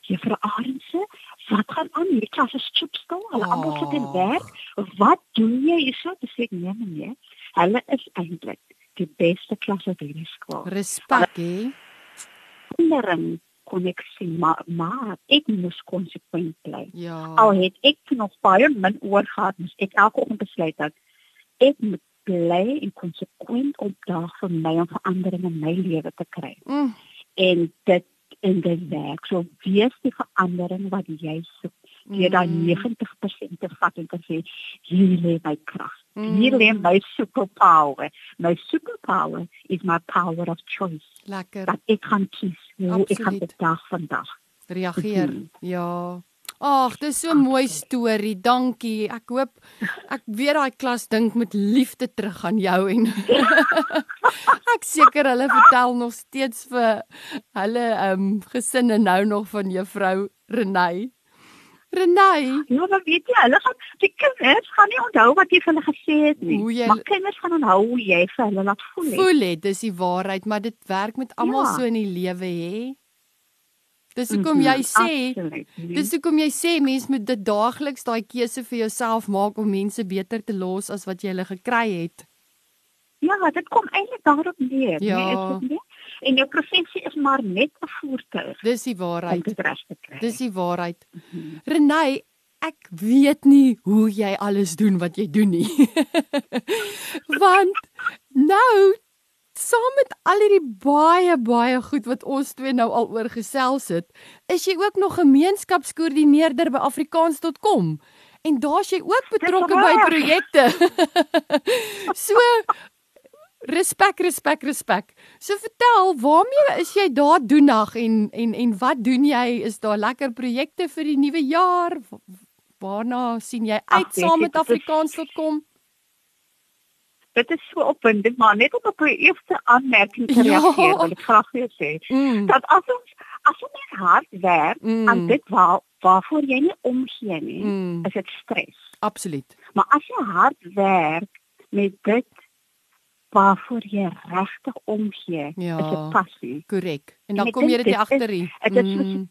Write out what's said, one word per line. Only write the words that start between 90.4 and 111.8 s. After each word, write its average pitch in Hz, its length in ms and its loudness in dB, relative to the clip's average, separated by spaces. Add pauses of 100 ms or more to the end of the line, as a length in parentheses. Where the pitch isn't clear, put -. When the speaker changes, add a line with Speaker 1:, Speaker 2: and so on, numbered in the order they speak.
Speaker 2:
waarheid. 175 600 -6
Speaker 1:
Mhm. 165 520 -16
Speaker 2:
Renay, 294 580 2 (400)
ek - 280 -12
weet 262 540 2
nie 277 380 8
hoe 214 280 4
jy 202 280 -2
alles 196 380 -2
doen 202 220 2
wat 170 180 -4
jy 196 140 -4
doen 208 200 4
nie. 175 160 0
<laughs> 320 1700 -2
Want 381 400 4 (560)
nou, 392 600 6 (640)
saam 480 380 0
met - 260 0
al 370 180 2
hierdie 403 260 4 (180)
baie, 330 520 4
baie 240 460 2
goed 247 240 -4
wat 277 180 -6
ons 269 300 -4
twee 262 180 -4
nou 240 180 2
al 233 200 0
oor 220 180 -4
gesels 254 600 -4
het, 170 180 -4 (420)
is 359 160 -2
jy 381 140 0
ook 403 180 0
nog 381 220 0
gemeenskapskoördineerder 311 1500 2
by 254 80 -2
Afrikaans 320 640 0
dot 330 180 -6
com. 185 400 0 (460)
En 294 160 2
daar's 302 300 0
jy 381 120 -2
ook 494 280 0
Speaker 1:
Dis 453 100 0
Speaker 2:
betrokke 359 340 2
by 381 200 6
Speaker 1:
waar. 415 120 6
Speaker 2:
projekte. 311 640 4 (680)
<laughs> 403 760 -2